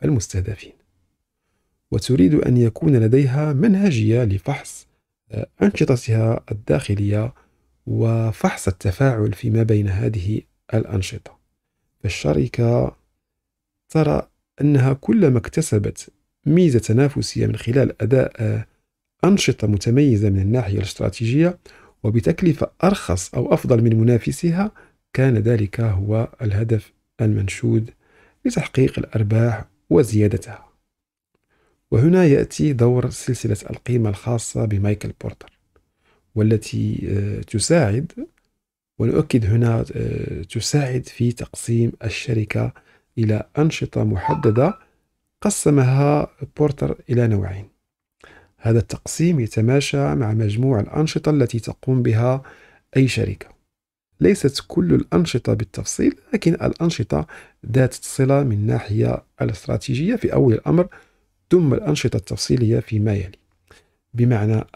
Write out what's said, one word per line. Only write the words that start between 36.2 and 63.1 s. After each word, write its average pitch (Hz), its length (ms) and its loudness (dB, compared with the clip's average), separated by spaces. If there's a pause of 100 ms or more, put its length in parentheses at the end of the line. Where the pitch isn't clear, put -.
والتي، 110 760 -2
آه، 101 320 -4
تساعد، 120 680 0 (880)
ونؤكد 120 460 0
هنا، 113 400 2 (100)
آه، - 460 -6
تساعد 127 640 -4
في 120 260 -2
تقسيم 117 600 -2 (120)
الشركة 113 680 -4 (440)
إلى 107 260 0 (140)
أنشطة 151 460 -2
محددة 117 760 0 (640)
قسمها 143 880 2 (300)
بورتر 143 400 -2 (120)
إلى 120 180 2
نوعين. 98 420 -2 (880)
هذا 113 220 2
التقسيم - 600 -2
يتماشى 139 760 0
مع 110 180 -2
مجموع 110 460 0
الأنشطة - 500 -2
التي 131 300 0
تقوم 131 440 -2
بها 123 400 0 (540)
أي 135 100 4
شركة. 104 400 -4 (760)
ليست 156 460 2
كل 175 260 0
الأنشطة 131 600 0
بالتفصيل، - 640 -2 (180)
لكن 170 200 0
الأنشطة - 760 -2 (440)
ذات 127 220 2
الصلة 139 500 0
من 107 240 0
ناحية 120 560 -2 (180)
الاستراتيجية 127 760 -4
في - 180 -2
أول 135 200 4
الأمر، 151 340 0 (640)
ثم 165 220 4
الأنشطة 147 440 -2
التفصيلية 117 640 -2
فيما 107 340 -2